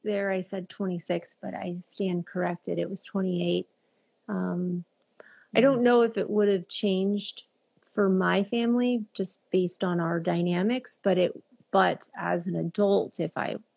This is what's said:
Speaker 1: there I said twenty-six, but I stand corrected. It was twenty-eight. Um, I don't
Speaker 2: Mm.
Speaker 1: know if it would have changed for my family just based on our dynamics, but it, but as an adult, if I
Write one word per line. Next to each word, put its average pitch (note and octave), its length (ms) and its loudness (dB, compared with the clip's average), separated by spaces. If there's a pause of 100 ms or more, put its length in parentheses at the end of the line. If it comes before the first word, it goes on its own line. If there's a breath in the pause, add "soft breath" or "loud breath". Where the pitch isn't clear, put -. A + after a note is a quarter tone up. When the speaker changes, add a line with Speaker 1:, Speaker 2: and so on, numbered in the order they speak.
Speaker 1:
there G3+ 260 -2
I F#3+ 120 -2
said F3+ 260 -8
twenty-six, F3 720 -4
but - 140 -8
I F3 260 -6
stand F3+ 460 -2
corrected. F3 520 -4
It E3+ 120 -2
was F#3+ 140 -8
twenty-eight. F3+ 600 -2 (640)
Um, F3+ 560 -4 (720 loud breath)
I A3 60 6
don't C4+ 160 4
Speaker 2:
Mm. A#3 40 2
Speaker 1:
know A#3+ 200 6
if A3+ 160 0
it F#3+ 100 -2
would G#3 200 2
have F#3+ 200 0
changed G3+ 760 -2 (380)
for G3+ 280 0
my F#3 340 4
family A#3+ 600 0 (100)
just - 240 -6 (120)
based F3+ 320 0
on F3+ 160 0
our E3+ 220 0
dynamics, F3 840 0
but F#3+ 140 4
it, F3+ 260 0 (280)
but F#3 360 2 (100)
as F3 300 -2
an F3 80 -2
adult, G3 640 0
if E3 180 -4
I - 200 -2 (200)